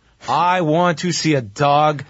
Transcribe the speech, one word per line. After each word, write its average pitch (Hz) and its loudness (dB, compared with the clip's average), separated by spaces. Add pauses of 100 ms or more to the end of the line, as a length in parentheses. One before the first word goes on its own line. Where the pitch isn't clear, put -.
(280)
I 175 0
want 165 0
to 180 -4
see 156 0
a 135 0
dog 143 0